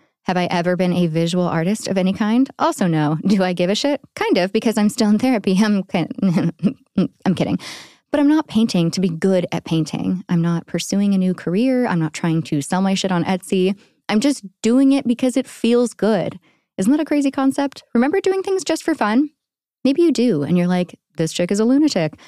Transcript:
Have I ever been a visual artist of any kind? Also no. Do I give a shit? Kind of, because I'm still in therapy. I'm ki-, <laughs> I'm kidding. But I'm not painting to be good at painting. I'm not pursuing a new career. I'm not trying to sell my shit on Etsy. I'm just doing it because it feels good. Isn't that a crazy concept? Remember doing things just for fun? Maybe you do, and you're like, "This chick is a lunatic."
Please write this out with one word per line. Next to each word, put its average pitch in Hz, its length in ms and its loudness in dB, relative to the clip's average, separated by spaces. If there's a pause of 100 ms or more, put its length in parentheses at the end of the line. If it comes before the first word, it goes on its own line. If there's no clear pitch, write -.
(220)
Have 180 160 -2
I 175 80 0
ever 180 300 0
been 180 180 0
a 175 140 2
visual 170 360 0
artist 170 440 -2
of 196 100 0
any 190 160 0
kind? 233 340 0 (100)
Also 311 280 0
no. 156 400 0
Do 190 180 2
I 180 80 0
give 175 160 0
a 202 60 0
shit? 285 260 -2 (160)
Kind 403 220 0
of, 185 120 0
because 220 280 0
I'm 208 100 2
still 208 220 0
in 214 80 4
therapy. 214 440 0
I'm 208 200 2
ki-, 170 240 -2 (160)
<laughs> 180 840 -2 (180)
I'm 180 80 2
kidding. - 240 -2 (520)
But 285 100 0
I'm 285 80 4
not 311 200 2
painting 196 440 2
to - 80 -6
be 185 100 0
good 180 420 0
at 170 120 -6
painting. 170 680 -2
I'm 175 100 2
not 170 260 -2
pursuing 202 460 -2
a 196 60 2
new 185 160 0
career. 247 520 0
I'm 180 120 -2
not 156 160 -2
trying 165 300 -2
to 147 180 -2
sell 185 180 -2
my 190 140 0
shit 190 180 -2
on 170 120 0
Etsy. 185 540 -2 (300)
I'm 214 120 0
just 269 220 -2 (200)
doing 269 300 4
it 269 140 0
because 240 300 0
it 262 100 0
feels 240 460 0
good. 185 460 -2 (400)
Isn't 190 120 2
that 302 100 2
a 311 40 -2
crazy 294 260 0
concept? 277 520 -2 (100)
Remember 285 280 2
doing 381 220 0
things 381 220 -2
just 320 180 -2
for 320 120 -2
fun? 247 360 0 (540)
Maybe 277 180 2
you 339 100 4
do, 220 300 2
and 156 140 0
you're 175 100 2
like, 180 320 -2 (200)
"This 160 140 -2
chick 175 200 -2
is 202 80 0
a 220 40 2
lunatic." 247 500 2 (140)